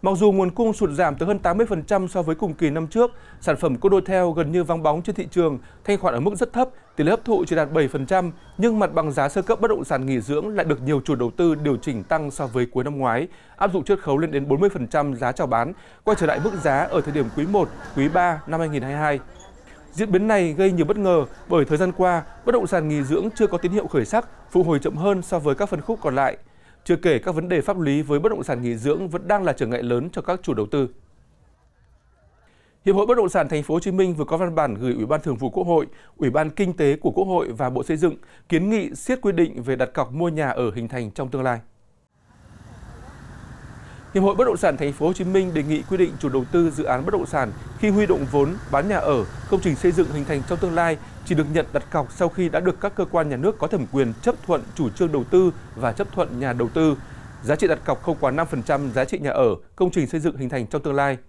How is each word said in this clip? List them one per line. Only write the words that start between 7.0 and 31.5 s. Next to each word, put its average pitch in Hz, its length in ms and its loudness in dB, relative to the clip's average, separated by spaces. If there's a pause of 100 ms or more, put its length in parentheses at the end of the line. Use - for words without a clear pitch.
lệ 151 60 4
hấp 220 160 0
thụ 226 220 2
chỉ 175 80 0
đạt 151 160 0
bảy 160 160 2
phần 135 180 -4
trăm, 180 260 0 (260)
nhưng 220 220 2
mặt 196 140 2
bằng 156 180 0
giá 139 180 2
sơ 190 120 -2
cấp 214 200 0
bất 226 60 2
động 139 160 0
sản 135 220 -2
nghỉ 131 160 0
dưỡng 147 260 -2
lại 202 180 -2
được 147 160 0
nhiều 135 240 0
chủ 151 100 0
đầu 120 220 -2
tư 170 180 4
điều 147 220 0
chỉnh 117 260 -6
tăng 151 280 -2
so 139 160 -6
với 123 180 0
cuối 123 180 -4
năm 143 140 -6
ngoái, 127 300 0 (300)
áp 190 160 0
dụng 180 100 0
chiết 196 180 2
khấu 139 160 0
lên 160 140 0
đến 139 160 -2
bốn 139 120 2
mươi 196 100 4
phần 147 180 -6
trăm 143 280 0
giá 120 160 -2
chào 156 160 -2
bán, 120 260 0 (300)
quay 214 160 2
trở 175 60 2
lại 151 180 2
mức 208 100 0 (100)
giá 139 160 4
ở 175 220 0
thời 147 120 -4
điểm 147 120 0 (120)
quý 143 140 0
một, 196 180 2 (260)
quý 143 140 2
ba 170 380 2
năm 160 120 -4
hai 165 100 -2
nghìn 147 120 -4
hai 131 100 -6
mươi 143 80 -6
hai. 147 200 0 (720)
Diễn 208 200 -2
biến 190 160 2
này 185 260 2
gây 190 180 4
nhiều 165 140 2
bất 214 120 0
ngờ 180 280 4 (240)
bởi 160 160 4
thời 151 120 0
gian 180 140 2
qua, 175 320 2 (220)
bất 240 60 2
động 233 160 2
sản 160 200 0
nghỉ 151 160 0
dưỡng 160 320 0
chưa - 120 2
có 175 100 0
tín 175 140 -2
hiệu 202 160 0
khởi 127 180 0
sắc, 233 220 0 (240)
phục 170 160 4
hồi 156 120 4
chậm 147 160 -4
hơn 185 260 0
so 170 180 -2
với 143 160 0
các 202 140 -2
phân 160 120 -4
khúc - 200 -4
còn 139 140 0
lại. 135 220 0 (460)
Chưa 175 120 2
kể 160 240 2
các 175 160 -4
vấn 165 140 -4
đề 175 120 2
pháp 190 180 0
lý 147 220 2
với 143 180 0
bất 190 100 2
động 208 140 -4
sản 123 180 -4
nghỉ 120 140 -2
dưỡng 151 340 -2
vẫn 175 180 -6
đang 202 160 2
là 160 100 2
trở 131 120 -2
ngại 120 180 -4
lớn 123 280 -2
cho - 100 -8
các 180 220 -2
chủ 156 100 -2
đầu 107 180 0
tư. 139 180 0 (2000)